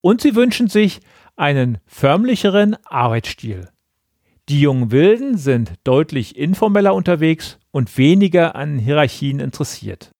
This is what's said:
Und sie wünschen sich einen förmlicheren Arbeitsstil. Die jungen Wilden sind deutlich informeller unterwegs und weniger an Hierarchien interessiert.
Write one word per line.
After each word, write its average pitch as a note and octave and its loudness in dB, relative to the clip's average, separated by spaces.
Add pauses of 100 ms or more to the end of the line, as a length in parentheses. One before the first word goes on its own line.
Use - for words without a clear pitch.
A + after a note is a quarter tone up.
Und G#3+ 2
sie C4 2
wünschen A#3+ 0
sich G#3 0 (360)
einen C3+ 0
förmlicheren G#3 2 (100)
Arbeitsstil. A2+ -4 (800)
Die C#3+ 0
jungen B2+ 0
Wilden A3 2
sind B2+ -2 (100)
deutlich C3+ -2
informeller G3+ 0
unterwegs D#3+ -2 (140)
und B2+ -4
weniger E3+ 4
an D3 -8
Hierarchien C#3 -2
interessiert. B2 -10